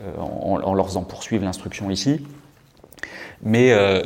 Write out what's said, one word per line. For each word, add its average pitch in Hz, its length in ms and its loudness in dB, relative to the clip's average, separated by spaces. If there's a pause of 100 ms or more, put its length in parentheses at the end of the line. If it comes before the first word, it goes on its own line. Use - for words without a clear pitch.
euh, 95 200 -12
en, 90 420 -4
en 95 120 0
leur 95 100 4
faisant 92 200 -4
poursuivre - 420 -4
l'instruction 95 420 -8
ici. 139 380 -2 (1160)
Mais, 120 300 6
euh, 98 340 6